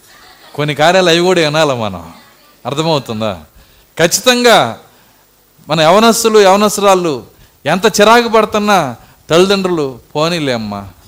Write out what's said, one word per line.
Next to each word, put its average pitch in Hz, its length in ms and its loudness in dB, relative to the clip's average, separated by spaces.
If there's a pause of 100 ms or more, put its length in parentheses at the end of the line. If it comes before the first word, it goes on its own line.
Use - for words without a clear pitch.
(560)
కొన్ని 147 200 -4
కార్యాలు 175 340 2
అవి 165 100 2
కూడా 175 220 0
వినాలి 151 320 0
మనం. 92 400 -8 (520)
అర్థమవుతుందా? 123 760 -4 (600)
ఖచ్చితంగా 185 800 0 (880)
మన 160 120 -2
యవనస్తులు, 220 580 2
యవనస్తురాళ్ళు 190 840 0 (400)
ఎంత 180 200 -2
చిరాకు 220 420 2
పడుతున్నా 208 680 0 (340)
తల్లిదండ్రులు, 175 680 0 (160)
"పోనీలే 156 380 -4
అమ్మా," 104 340 -8 (200)